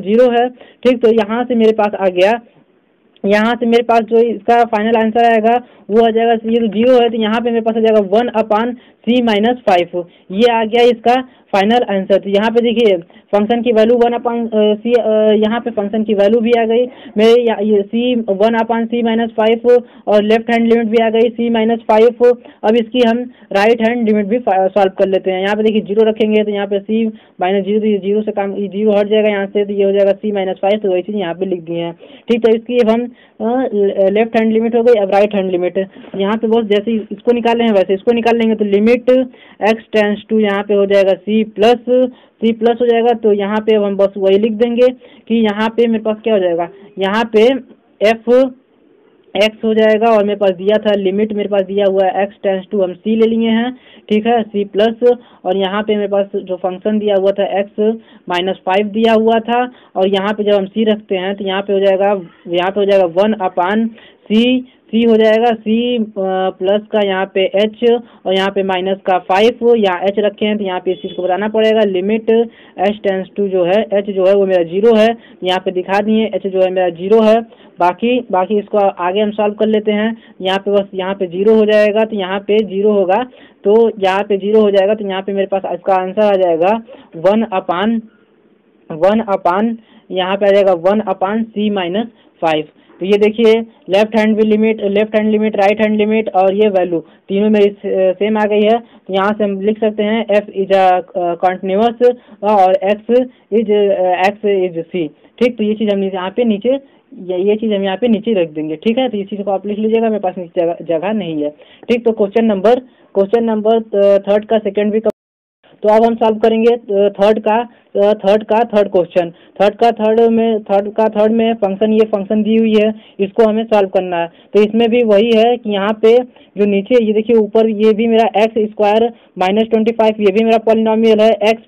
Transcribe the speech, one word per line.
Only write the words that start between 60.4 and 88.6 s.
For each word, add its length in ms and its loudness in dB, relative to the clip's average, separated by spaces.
जब 100 2
हम 140 0
C 220 -2
रखते 280 -4
हैं 180 -6
तो 100 -10
यहाँ 160 -4
पे 120 -4
हो 60 0
जाएगा, 320 2
यहाँ 220 -2
पे 80 -4
हो 60 0
जाएगा 200 2
one 280 2
upon 440 -2
C, 160 2
C 140 2
हो 100 4
जाएगा 400 2
C, 160 -4
अ, 500 -4
plus 220 0
का 100 0
यहाँ 320 -2
पे 120 0
H 340 -2
और 420 -4
यहाँ 180 0
पे 120 -4
minus 420 -4
का 160 0
फ़ाइव, 540 2
यहाँ 300 0
H 140 -2
रखे 260 -2
हैं 120 -2
तो 60 -6
यहाँ 160 -6
पे 120 -4
इस 60 -4
चीज़ 160 -12
को 100 -8
बताना 260 -2
पड़ेगा। 360 2
Limit 460 -2
H 180 -2
tends 300 -4
to 180 -4
जो 160 0
है, 120 2
H 160 -2
जो 160 -2
है 80 4
वो 100 2
मेरा 200 0
ज़ीरो 300 2
है, 120 4
यहाँ 160 -2
पे 120 -4
दिखा 300 -2
दिए 340 0
H 120 -6
जो 140 -2
है 100 2
मेरा 200 0
ज़ीरो 300 0
है। 180 4
बाकी, 400 0
बाकी 280 -2
इसको 180 -4
आगे 440 -2
हम 100 -2
solve 240 -2
कर 120 0
लेते 240 0
हैं। 240 -2
यहाँ 180 -2
पे 120 -4
बस 220 0
यहाँ 200 -6
पे 140 -4
ज़ीरो 280 2
हो 100 4
जाएगा, 380 2
तो 120 -6
यहाँ 260 -6
पे 240 0
ज़ीरो 280 0
होगा, 300 0
तो 360 2
यहाँ 240 0
पे 140 -2
ज़ीरो 240 2
हो 100 2
जाएगा, 220 2
तो 140 -4
यहाँ 140 -6
पे 120 -8
मेरे 140 -2
पास 260 -6
इसका 220 -2
answer 280 -2
आ 140 2
जाएगा 360 2
one 340 2
upon, 460 -2